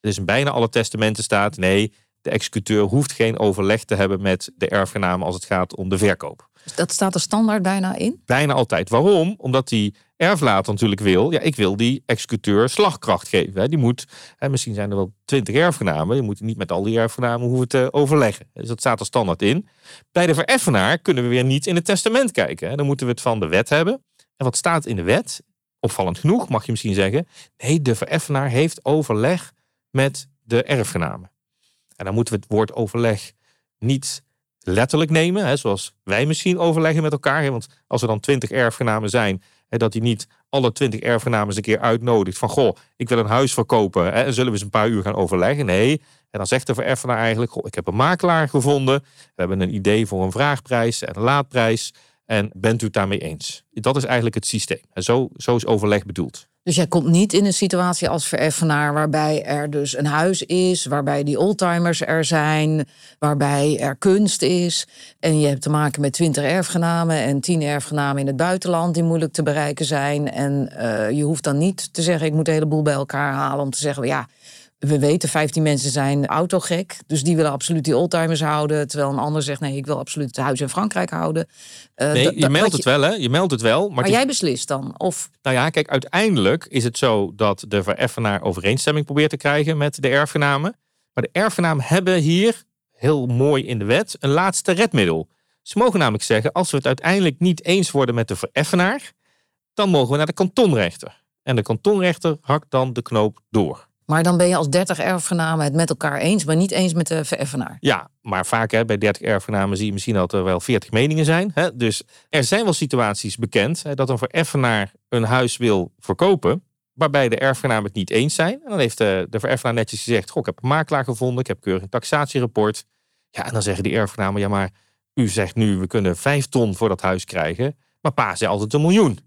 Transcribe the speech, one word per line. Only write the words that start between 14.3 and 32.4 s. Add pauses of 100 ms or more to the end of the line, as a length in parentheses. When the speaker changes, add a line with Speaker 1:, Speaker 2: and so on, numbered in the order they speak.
Speaker 1:
hè,
misschien
zijn
er
wel (120)
twintig
erfgenamen,
je
moet
niet
met
al
die
erfgenamen
hoeven
te
overleggen.
Dus
dat
staat
er
standaard
in. (440)
Bij
de
vereffenaar
kunnen
we
weer
niet
in
het
testament
kijken,
hè.
Dan
moeten
we
het
van
de
wet
hebben. (340)
En
wat
staat
in
de
wet? (380)
Opvallend
genoeg
mag
je
misschien
zeggen, (300)
nee,
de
vereffenaar
heeft
overleg (380)
met (140)
de
erfgenamen. (640)
En
dan
moeten
we